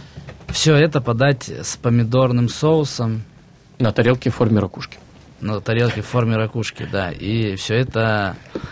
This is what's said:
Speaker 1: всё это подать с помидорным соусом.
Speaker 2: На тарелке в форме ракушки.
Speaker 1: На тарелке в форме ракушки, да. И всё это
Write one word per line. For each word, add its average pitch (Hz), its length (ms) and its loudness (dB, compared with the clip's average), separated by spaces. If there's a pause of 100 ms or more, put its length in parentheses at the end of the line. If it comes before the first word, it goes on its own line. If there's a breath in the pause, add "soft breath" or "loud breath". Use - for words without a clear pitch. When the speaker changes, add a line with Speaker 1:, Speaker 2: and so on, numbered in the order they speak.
(500 loud breath)
Speaker 1:
всё - 260 4
это 147 260 4
подать 123 480 0
с - 280 -8
помидорным 120 720 2
соусом. 131 760 -2 (560)
Speaker 2:
На 113 120 2
тарелке 127 380 2
в 117 60 -2
форме 110 240 4
ракушки. - 380 -6 (440)
Speaker 1:
На 107 180 -4
тарелке 113 420 0
в 101 40 -8
форме 117 320 0
ракушки, 110 520 -4
да. 92 220 -4
И 107 440 -4
всё 101 180 -4
это 110 640 0 (340 loud breath)